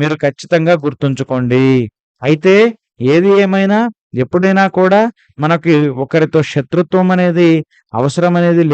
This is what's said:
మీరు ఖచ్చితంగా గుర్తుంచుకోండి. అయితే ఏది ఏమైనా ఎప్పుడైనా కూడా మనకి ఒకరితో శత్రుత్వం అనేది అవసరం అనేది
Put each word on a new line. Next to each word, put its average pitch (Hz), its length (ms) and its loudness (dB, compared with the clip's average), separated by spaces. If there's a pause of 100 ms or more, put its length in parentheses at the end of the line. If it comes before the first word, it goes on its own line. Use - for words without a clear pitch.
మీరు 151 240 -2
ఖచ్చితంగా 160 500 0 (100)
గుర్తుంచుకోండి. 131 840 -2 (640)
అయితే 175 280 2 (580)
ఏది 185 160 2 (140)
ఏమైనా 196 340 0 (460)
ఎప్పుడైనా 190 420 0 (140)
కూడా 190 200 2 (440)
మనకి 160 300 0 (300)
ఒకరితో 156 380 0 (100)
శత్రుత్వం 175 640 -2
అనేది 175 340 2 (500)
అవసరం 175 400 -2
అనేది 170 340 2